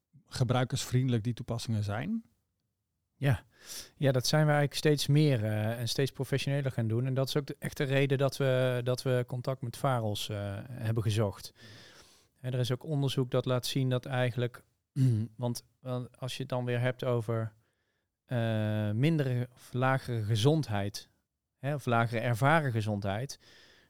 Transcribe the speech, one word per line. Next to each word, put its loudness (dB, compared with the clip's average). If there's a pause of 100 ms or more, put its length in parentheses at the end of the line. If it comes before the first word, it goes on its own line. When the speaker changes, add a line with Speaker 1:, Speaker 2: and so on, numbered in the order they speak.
(260)
Speaker 1:
gebruikersvriendelijk 0
die -2
toepassingen -4
zijn? -4 (920)
Speaker 2:
Ja. 0 (520)
Ja, 2
dat 2
zijn 4
we 4
eigenlijk 2
steeds 2
meer, 4
eh, -2
en -4
steeds 0
professioneler -2
gaan -2
doen. 0
En -2
dat 0
is -2
ook -2
de, -12
echt -8
de 0
reden 2
dat 0
we, 2
dat -2
we 0
contact -6
met -8
VAROS, -2
eh, -6 (140)
hebben -2
gezocht. 0 (880)
En -6
er -2
is 0
ook -6
onderzoek 0
dat 2
laat 0
zien 0
dat -2
eigenlijk, -2 (280)
<clears throat> 0 (340)
want, -4 (160)
want -8
als -8
je -6
het -8
dan -2
weer 0
hebt 0
over, 0 (720)
eh, 0
mindere 0
of -20
lagere 0
gezondheid, 0 (500)
hè, -4
of -6
lagere 2
ervaren 2
gezondheid, -2 (520)